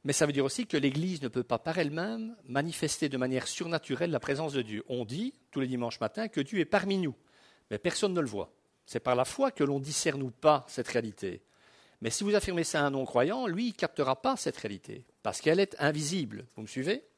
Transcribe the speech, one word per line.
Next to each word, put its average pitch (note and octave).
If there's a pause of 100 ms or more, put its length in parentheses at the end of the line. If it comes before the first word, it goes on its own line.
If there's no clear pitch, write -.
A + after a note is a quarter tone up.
Mais C#3+
ça D3+
veut D3
dire C#3
aussi G#3+
que E3
l'Église D3
ne B2+
peut A#2+
pas A#2
par E3
elle-même G#3+
manifester D3
de C3+
manière B2+
surnaturelle E3+
la C3+
présence C#3+
de C3+
Dieu. G#2+
On B2
dit, F#3+ (180)
tous C#3
les C3
dimanches B2
matins, G#3
que D3+
Dieu F#3+
est D#3
parmi G3
nous, D3+ (560)
mais G#2
personne F#3
ne F3
le C#3+
voit. G2+ (320)
C'est -
par B2+
la B2+
foi C4+
que -
l'on C#3
discerne C#3+
ou B2+
pas D3+
cette -
réalité. G2+ (640)
Mais A2+
si -
vous G3+
affirmez F3+
ça D3+
à C#3+
un C#3+
non-croyant, C#3
lui, G#3+
il G#3+
captera C3
pas C4
cette -
réalité, G#2+ (160)
parce -
qu'elle D#3+
est G3
invisible. D3 (100)
Vous A2
me G#2+
suivez ? F3 (160)